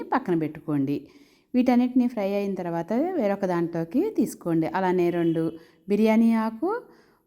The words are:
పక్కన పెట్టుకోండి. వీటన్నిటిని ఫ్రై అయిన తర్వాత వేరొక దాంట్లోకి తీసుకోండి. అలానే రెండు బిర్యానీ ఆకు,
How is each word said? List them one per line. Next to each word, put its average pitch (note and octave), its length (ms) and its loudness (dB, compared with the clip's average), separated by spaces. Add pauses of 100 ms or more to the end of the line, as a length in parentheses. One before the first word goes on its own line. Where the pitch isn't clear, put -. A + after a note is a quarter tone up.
పక్కన B3+ 340 -2
పెట్టుకోండి. D3 580 -2 (580)
వీటన్నిటిని B3 540 2
ఫ్రై G#3 240 -6
అయిన G3+ 220 -2
తర్వాత E3+ 380 -4 (200)
వేరొక G3+ 340 -2
దాంట్లోకి E3+ 540 -2 (100)
తీసుకోండి. E3 580 -2
అలానే F3+ 420 2
రెండు E3 320 0 (460)
బిర్యానీ A3 460 4
ఆకు, A3+ 360 -2 (560)